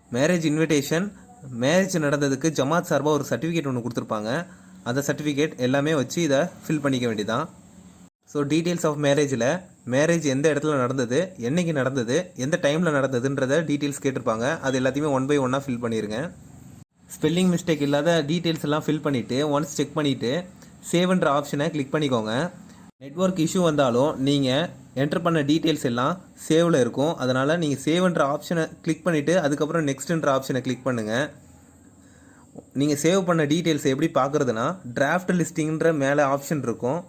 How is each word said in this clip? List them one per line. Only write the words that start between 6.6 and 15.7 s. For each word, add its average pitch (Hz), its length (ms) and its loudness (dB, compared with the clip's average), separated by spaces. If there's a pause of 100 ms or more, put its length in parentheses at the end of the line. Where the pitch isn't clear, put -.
பண்ணிக்க 123 320 0
வேண்டியதான். 110 360 -2 (760)
So, 147 180 -4
details 165 400 0
of 151 140 0
marriage-ல 143 640 2 (260)
மேரேஜ் 151 360 2
எந்த 143 300 2
இடத்துல 147 220 0
நடந்தது, 131 600 0
என்னைக்கு 160 340 -2
நடந்தது, 131 640 -2
எந்த 151 260 -2
டைம்ல 151 220 2
நடந்ததுன்றத 135 760 0
டீட்டெயில்ஸ் 143 400 -4
கேட்டிருப்பாங்க. 127 580 -2
அது 135 200 0
எல்லாத்தையுமே 139 320 0
one 131 140 2
by 147 140 2
one-ஆ 135 260 0
ஃபில் 120 160 -4